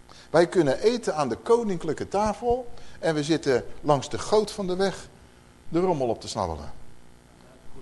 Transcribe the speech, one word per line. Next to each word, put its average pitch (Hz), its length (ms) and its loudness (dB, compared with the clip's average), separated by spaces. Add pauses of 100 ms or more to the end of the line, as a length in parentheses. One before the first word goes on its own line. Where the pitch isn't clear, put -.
(300)
Wij 170 160 6
kunnen 160 320 4
eten 226 360 2
aan 147 140 0
de - 80 -2
koninklijke 202 720 0
tafel 240 640 0 (260)
en 165 160 0
we 151 100 0
zitten 143 400 2 (160)
langs 143 280 2
de 110 100 -6
goot 208 320 2
van 202 160 -6
de 175 100 -2
weg 190 320 -2 (600)
de 160 120 0
rommel 165 260 2
op 113 140 -2
te - 80 -12
snabbelen. 85 440 -4 (1080)